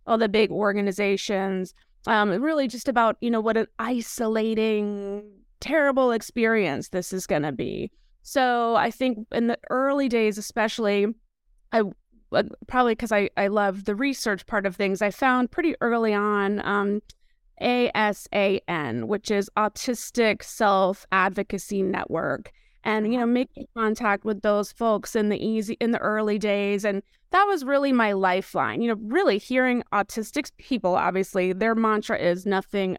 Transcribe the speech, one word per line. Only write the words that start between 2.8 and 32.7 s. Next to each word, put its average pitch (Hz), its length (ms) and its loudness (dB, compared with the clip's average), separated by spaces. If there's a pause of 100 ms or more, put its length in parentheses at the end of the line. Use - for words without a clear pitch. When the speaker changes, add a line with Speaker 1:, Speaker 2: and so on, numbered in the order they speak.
Speaker 1:
about, 226 320 2
you 240 100 -2
know, 226 100 2
what 220 180 0
an 220 80 0 (120)
isolating, 220 1400 -2 (380)
terrible 269 520 2
experience 220 760 0
this - 240 -6
is 185 140 -6
gonna 151 260 0
be. - 380 -6 (320)
So 240 540 0
I 226 140 2
think 226 420 -4
in 233 160 0
the 233 100 -2 (100)
early 277 400 0
days, 214 300 2
especially, 208 680 0 (640)
I, 143 100 4 (500)
uh, - 100 4 (240)
probably 247 300 2
'cause 226 160 -4
I, 202 240 2
I 196 120 2
love 202 360 0
the 208 100 -2
research 233 520 -2
part 202 180 -2
of 190 120 -2
things, 196 260 0
I 202 80 2
found 254 400 2
pretty - 320 0
early 226 320 2
on, 208 520 0
um, 202 360 -2 (580)
A 247 340 2
S 208 400 0
A 196 340 2
N, 123 380 -4
which 202 240 -4
is 202 260 0
Autistic 214 880 0
Self-Advocacy 196 1400 0
Network. - 680 -4 (300)
And, 214 300 0
you 254 60 0
know, 240 60 0
Speaker 2:
Uh-huh. - 20 2
Speaker 1:
making 247 400 -2 (100)
contact 220 480 0
with 214 160 -2
those 208 320 0
folks 220 420 0
in 214 140 2
the 208 80 0 (100)
easy, 220 340 -2
in 233 100 2
the 233 80 0
early 214 400 0
days. 202 440 0
And 202 200 -2 (280)
that 370 160 4
was 381 160 0
really 277 300 2
my 226 200 4
lifeline, 185 680 0
you 233 80 0
know, 220 140 -2
really 247 340 2
hearing 254 460 0 (100)
autistic 214 640 -4
people, 185 400 -2
obviously, 185 560 0
their 220 220 0
mantra 220 440 0
is 175 280 0
"nothing 190 520 -2